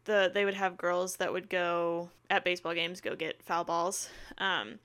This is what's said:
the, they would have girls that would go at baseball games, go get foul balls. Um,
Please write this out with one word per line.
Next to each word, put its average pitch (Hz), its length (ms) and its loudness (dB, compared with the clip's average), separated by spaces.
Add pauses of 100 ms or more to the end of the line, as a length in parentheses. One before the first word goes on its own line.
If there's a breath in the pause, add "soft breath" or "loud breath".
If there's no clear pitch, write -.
the, 196 280 6
they 202 120 4
would 196 100 2
have 190 220 0
girls 180 400 0
that - 160 0
would 180 160 -4
go 175 640 0 (180)
at 190 160 2
baseball 175 300 0
games, 170 260 -4
go - 160 -4
get - 260 -6
foul 170 220 -2
balls. 170 440 0 (300 loud breath)
Um, 175 460 -2